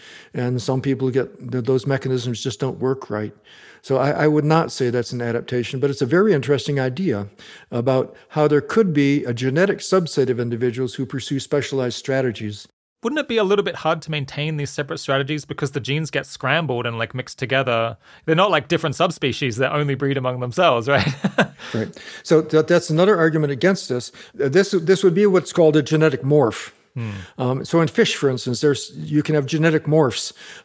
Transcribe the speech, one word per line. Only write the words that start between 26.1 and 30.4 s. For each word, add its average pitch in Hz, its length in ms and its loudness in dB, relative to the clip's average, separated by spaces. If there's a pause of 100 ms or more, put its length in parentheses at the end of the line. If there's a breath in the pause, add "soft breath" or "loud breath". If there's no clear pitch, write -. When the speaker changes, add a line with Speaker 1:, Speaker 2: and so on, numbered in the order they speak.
Speaker 1:
morph. 131 500 2 (240)
Speaker 2:
Hmm. 113 160 -6 (260 loud breath)
Speaker 1:
Um, 127 280 -2
so 165 140 2
in 160 80 4
fish, - 280 2
for 143 140 0
instance, 123 300 -2
there's, 147 360 0
you 151 280 0
can 156 120 0
have 143 100 0
genetic 156 400 2
morphs, 147 480 2 (320 loud breath)